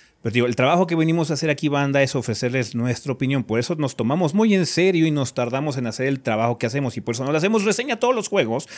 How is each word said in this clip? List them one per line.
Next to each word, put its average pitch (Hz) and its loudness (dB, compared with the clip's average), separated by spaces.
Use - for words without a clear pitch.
Pero 110 -4
digo, 123 4
el 120 -2
trabajo 165 4
que 170 0
venimos 160 2
a 165 0
hacer 151 -2
aquí, 151 -2
banda, 143 2
es 135 0
ofrecerles 120 -2
nuestra 120 -2
opinión. 131 -2
Por 110 0
eso 165 -2
nos 147 -4
tomamos 147 0
muy 214 4
en 185 4
serio 170 2
y 160 2
nos 139 -2
tardamos 131 -2
en 123 -4
hacer 127 -4
el 135 -2
trabajo 117 0
que 123 -2
hacemos. 135 -4
Y 107 -8
por 113 -6
eso 117 -4
no 143 -2
le 156 2
hacemos 202 2
reseña 240 0
a 226 -14
todos 247 2
los 202 -4
juegos, 131 0